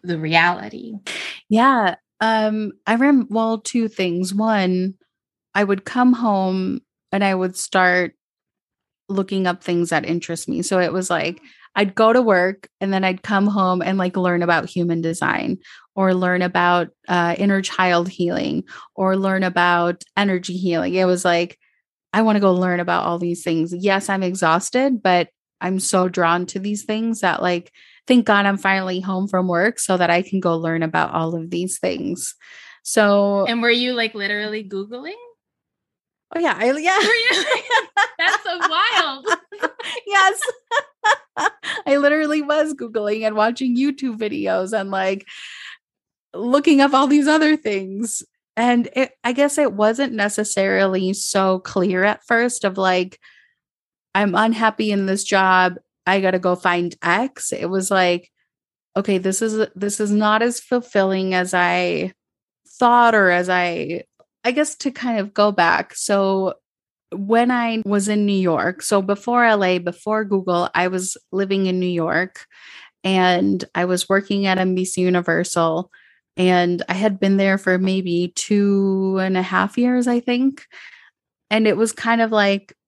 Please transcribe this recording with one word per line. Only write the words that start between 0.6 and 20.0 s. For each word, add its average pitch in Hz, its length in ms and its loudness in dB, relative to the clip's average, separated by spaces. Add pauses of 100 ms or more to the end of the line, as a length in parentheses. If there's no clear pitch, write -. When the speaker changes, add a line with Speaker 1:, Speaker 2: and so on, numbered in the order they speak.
Speaker 2:
Yeah. 226 480 4 (240)
Um, 214 520 0 (140)
I 220 80 2
rem-, 269 340 4
well, 226 300 -2
two 226 300 -4
things. 185 460 -4
One, 190 600 0 (600)
I 202 100 2
would 196 200 -2
come 254 300 2
home 190 680 -2 (320)
and 202 120 0
I 196 100 2
would 185 220 -2
start 180 560 2 (960)
looking 190 380 -2
up 180 160 -2
things 170 280 -2
that 160 140 0
interest 170 440 -6
me. 170 140 -4
So 185 180 0
it 175 120 0
was 185 160 -4
like, 165 320 -2 (360)
I'd 196 180 0
go 226 180 6
to 247 80 6
work 190 480 2 (120)
and 196 120 -2
then 190 120 0
I'd 185 180 -2
come 202 240 0
home 185 360 0
and, 190 160 -2
like, 185 180 -2
learn 180 260 0
about 170 260 0
human 170 320 -2
design 165 580 -4 (360)
or 190 200 2
learn 180 280 0
about, 175 460 2 (180)
uh, 170 320 0
inner 196 240 0
child 180 460 0
healing 170 560 -4 (320)
or 190 200 0
learn 190 280 0
about 175 580 0 (140)